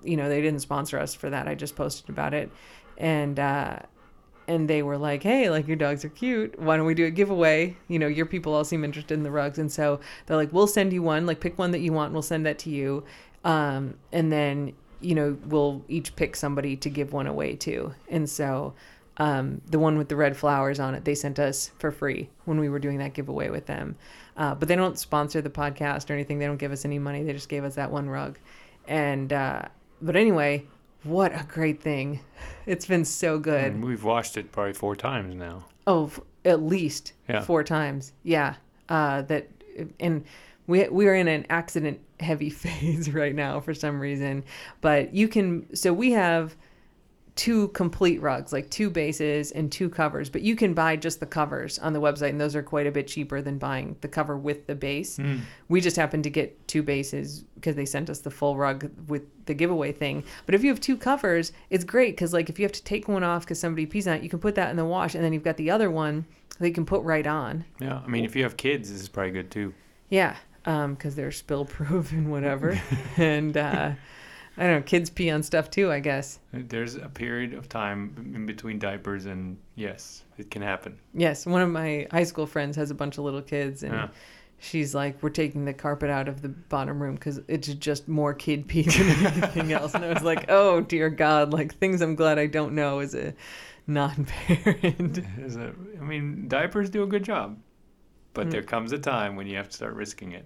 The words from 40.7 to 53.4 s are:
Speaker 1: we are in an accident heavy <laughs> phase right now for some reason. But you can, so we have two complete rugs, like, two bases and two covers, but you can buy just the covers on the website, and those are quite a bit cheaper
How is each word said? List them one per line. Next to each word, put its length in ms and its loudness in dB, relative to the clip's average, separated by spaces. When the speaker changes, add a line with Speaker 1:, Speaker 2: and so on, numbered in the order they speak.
Speaker 1:
we 180 6
are 80 8
in 120 4
an 220 2
accident 520 -2
heavy 300 -2
<laughs> 20 -4
phase 600 -2
right 220 0
now 280 -2
for 120 -4
some 260 -2
reason. 440 -2
But 340 4
you 120 6
can, 480 0
so 180 4
we 180 4
have 440 4
two 320 4
complete 520 2
rugs, 320 -2
like, 200 -2
two 180 0
bases 640 0
and 200 -2
two 200 -2
covers, 360 -2
but 140 -4
you 140 2
can 180 2
buy 220 4
just 240 -4
the 80 -6
covers 500 -2
on 160 -2
the 80 -2
website, 280 2
and 120 -2
those 140 0
are 80 -2
quite 240 0
a 40 0
bit 140 -2
cheaper 380 -6